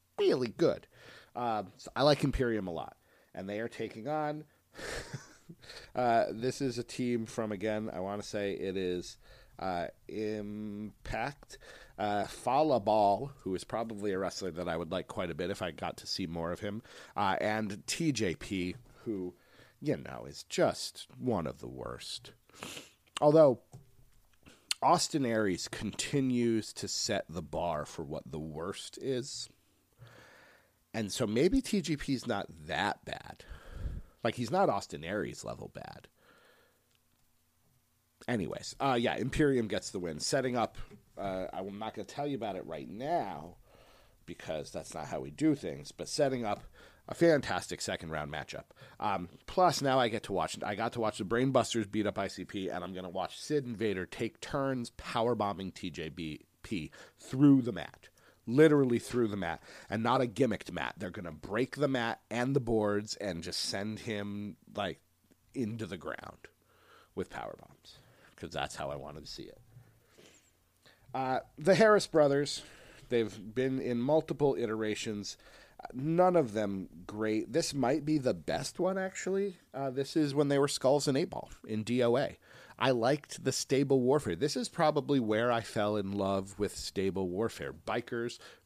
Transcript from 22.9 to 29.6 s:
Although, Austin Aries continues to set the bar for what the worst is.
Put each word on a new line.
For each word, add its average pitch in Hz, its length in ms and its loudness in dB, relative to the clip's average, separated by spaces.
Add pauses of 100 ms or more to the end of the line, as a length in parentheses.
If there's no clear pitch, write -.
Although, 147 420 8 (1160)
Austin 151 460 4
Aries 107 420 2
continues 117 1080 0
to - 140 -8
set - 400 -2
the 85 140 -6
bar 78 440 -2
for - 180 -10
what 69 280 -8
the 78 80 -6
worst 80 640 -8
is. 131 480 -6 (1400)